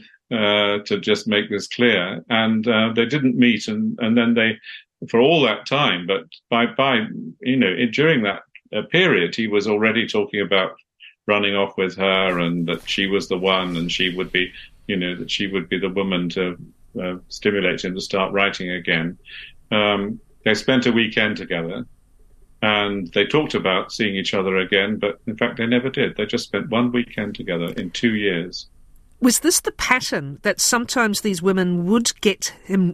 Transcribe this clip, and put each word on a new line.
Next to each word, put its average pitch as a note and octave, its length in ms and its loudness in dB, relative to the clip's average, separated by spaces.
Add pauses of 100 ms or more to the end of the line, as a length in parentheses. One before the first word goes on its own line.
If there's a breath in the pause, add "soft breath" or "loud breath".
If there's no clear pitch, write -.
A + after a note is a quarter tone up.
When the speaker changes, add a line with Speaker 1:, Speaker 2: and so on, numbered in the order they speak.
(300 loud breath)
Speaker 1:
uh, G#2 500 2
to G#2 200 -2
just G#2 280 0
make G#2 220 2
this G2+ 180 -4
clear. G2+ 600 0
And, A2 380 2
uh, A2 260 4
they A#2 120 2
didn't C3 320 0
meet, A#2+ 300 4
and, A2 320 -2
and A#2 180 2
then A#2 160 4
they, A2+ 240 2 (520 loud breath)
for A#2 100 4
all D3+ 240 6
that G#2+ 220 0
time, G#2+ 400 0
but F#2+ 200 -2 (240)
by, A#2 180 4
by, A#2+ 400 2 (320)
you B2+ 160 0
know, G2+ 180 4
in, A#2+ 180 0
during C#3+ 320 2
that, G2 180 -2 (340)
uh, G#2+ 60 -2 (100)
period, A2+ 420 2
he A2+ 140 -2
was G#2 200 0
already A2 380 2
talking G#2 360 -2
about F#2+ 340 0 (520 loud breath)
running G2+ 280 2
off G2 220 -2
with F#2 200 -2
her, F#2+ 420 2
and E2+ 280 0
that - 220 -4
she G2 180 -2
was F#2+ 200 0
the F#2 100 -2
one, F#2 400 0
and E2+ 140 -4
she F2+ 240 -2
would F#2 160 -6
be, F2+ 200 0 (360 loud breath)
you G#2 80 -2
know, F2+ 200 -4
that - 160 -10
she G2+ 160 -4
would F#2+ 220 -6
be F#2 80 -2
the F#2 120 -2
woman F#2 400 -2
to, F2+ 280 -4 (440)
uh, F2+ 140 -6 (140)
stimulate G2 540 -2
him F#2 100 -4
to F#2+ 80 -8
start F#2+ 320 -2
writing G2 360 -2
again. E2+ 480 -4 (520 loud breath)
Um, G#2 500 0 (260)
they A2 100 4
spent B2+ 300 2
a B2+ 60 2
weekend A2 460 0
together, F2 480 -6 (760)
and G2+ 520 0
they G#2 120 4
talked D3 280 0
about F#2+ 380 0
seeing G#2 240 -2
each F#2+ 180 -4
other F#2+ 240 0
again, G2 400 2
but G#2 300 -2
in A2 100 -6
fact A#2+ 200 -2
they A2+ 100 -2
never B2 220 0
did. A#2 260 -2
They G#2+ 100 -2
just A#2 200 -4
spent - 240 -4
one A#2+ 220 0
weekend A2+ 440 -4
together E2+ 420 -4
in F#2 140 -8
two A2+ 240 0
years. F#2 520 -4 (520)
Speaker 2:
Was B3 200 2
this - 220 0
the G#4+ 100 -6
pattern D#3+ 720 -4
that - 180 -2
sometimes A#3 600 0
these F#3 200 -2
women F3+ 460 2
would A#3 240 2 (100)
get - 320 0 (120)
him F#3 280 2